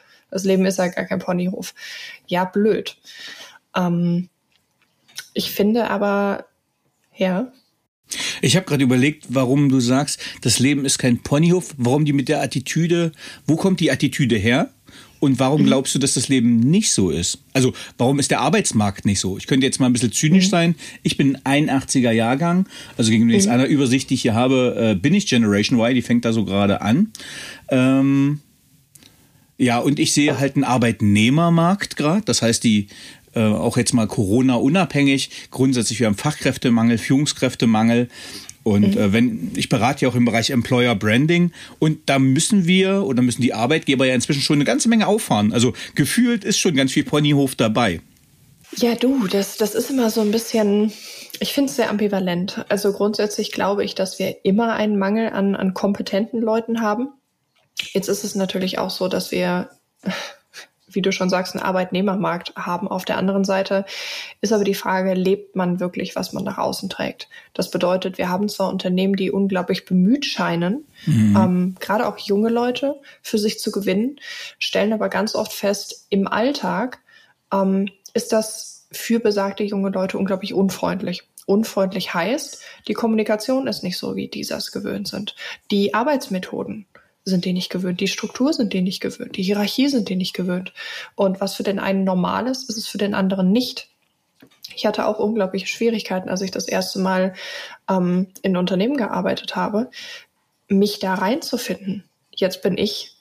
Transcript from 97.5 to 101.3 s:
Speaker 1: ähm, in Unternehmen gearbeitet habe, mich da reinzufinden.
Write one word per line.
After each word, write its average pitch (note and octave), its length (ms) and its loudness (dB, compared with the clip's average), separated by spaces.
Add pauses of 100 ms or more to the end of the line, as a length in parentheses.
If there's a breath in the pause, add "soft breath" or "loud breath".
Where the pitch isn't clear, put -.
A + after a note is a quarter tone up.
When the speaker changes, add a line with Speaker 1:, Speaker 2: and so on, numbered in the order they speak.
Speaker 1:
ähm, F#3 380 0 (160)
in F#3 140 0
Unternehmen F#3+ 380 0
gearbeitet F#3+ 600 -4
habe, G#3 340 -2 (800 loud breath)
mich G3+ 320 2
da F#3+ 160 -2
reinzufinden. G3 880 -4 (320)